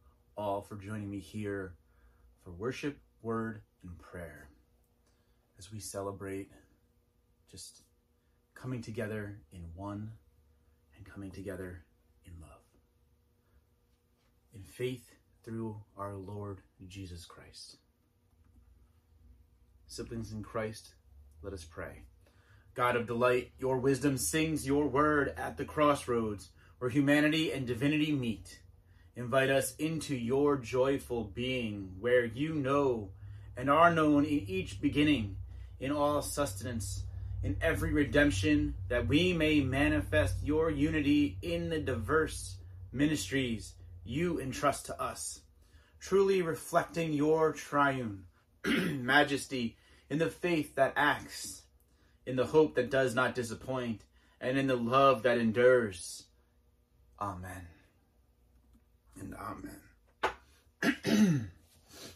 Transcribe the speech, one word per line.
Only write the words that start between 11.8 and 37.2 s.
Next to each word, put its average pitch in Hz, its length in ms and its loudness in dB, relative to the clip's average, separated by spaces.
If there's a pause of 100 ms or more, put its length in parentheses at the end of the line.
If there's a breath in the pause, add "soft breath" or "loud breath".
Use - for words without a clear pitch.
in 90 60 -20 (100)
love, - 180 -20 (1900)
in 98 120 -18
faith 127 500 -8 (300)
through 113 360 -8 (160)
our 101 180 -8
Lord 98 460 -10 (260)
Jesus 90 380 -14
Christ. - 540 -20 (2000)
Siblings 113 460 -10
in 107 100 -8
Christ, 110 500 -8 (480)
let 98 140 -10
us 92 100 -12
pray. - 380 -14 (720 soft breath)
God 123 220 2
of 113 100 -2
delight, 123 500 2
your 131 220 0
wisdom 135 400 2
sings 156 480 0
your 143 220 2
word 147 480 2
at 127 200 -6
the 139 80 -6
crossroads 120 840 0 (280 soft breath)
where 123 120 -4
humanity 147 600 4
and 135 160 -4
divinity 143 420 2
meet. 123 520 -4 (520 soft breath)
Invite 123 340 0
us 135 280 2
into 151 400 -4
your 135 400 2
joyful 127 680 0
being, 107 800 -6
where 123 240 4
you 131 280 -4
know 135 600 0 (440 loud breath)
and 131 140 0
are 165 240 8
known 151 300 6
in 147 240 0
each 185 320 -6
beginning, 135 560 2 (420 loud breath)
in 135 140 -4
all 147 280 0
sustenance, 123 840 -4 (400 loud breath)